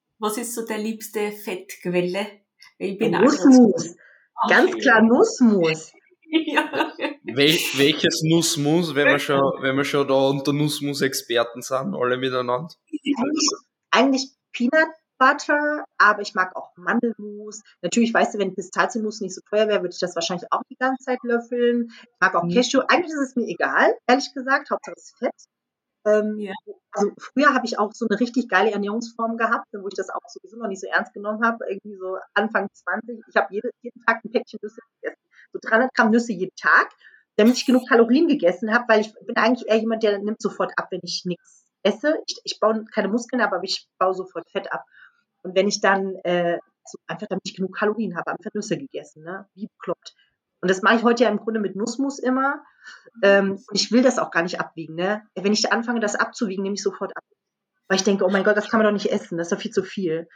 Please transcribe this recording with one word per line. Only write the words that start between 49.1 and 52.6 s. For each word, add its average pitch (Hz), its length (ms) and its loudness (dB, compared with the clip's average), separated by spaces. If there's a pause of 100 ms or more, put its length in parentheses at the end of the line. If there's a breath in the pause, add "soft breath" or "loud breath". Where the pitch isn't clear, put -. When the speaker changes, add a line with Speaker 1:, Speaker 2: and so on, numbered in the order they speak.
Speaker 2:
ne? 196 320 -14
Wie 196 120 -14 (100)
bekloppt. - 360 -12 (480)
Und 180 80 0
das 190 120 0
mache 226 160 4
ich 214 60 0
heute 233 200 4
ja 220 60 4
im 208 80 0
Grunde 220 240 -4
mit 190 160 -6
Nussmus 262 420 -6
immer. 269 420 -2 (540 loud breath)